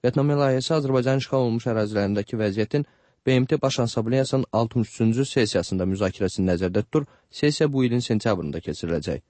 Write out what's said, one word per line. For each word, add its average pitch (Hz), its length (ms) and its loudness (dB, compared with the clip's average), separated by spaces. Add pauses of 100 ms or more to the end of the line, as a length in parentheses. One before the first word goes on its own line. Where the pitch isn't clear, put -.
Qətnamə 143 380 2
layihəsi 131 380 0
Azərbaycanın 131 460 0
işğal 135 180 0
olunmuş 117 300 0
ərazilərindəki 104 640 -2
vəziyyətin 107 460 -2 (400)
B 131 140 4
M 131 60 2
T 151 160 0
Baş 135 180 0
Assambleyasının 127 720 0
altmış 113 380 0
üçüncü 117 360 2
sessiyasında 95 580 0
müzakirəsini 95 680 0
nəzərdə 92 340 0
tutur. 147 180 0 (260)
Sessiya 147 420 0
bu 131 100 2
ilin 120 160 2
sentyabrında 95 580 -2
keçiriləcək. 82 720 -4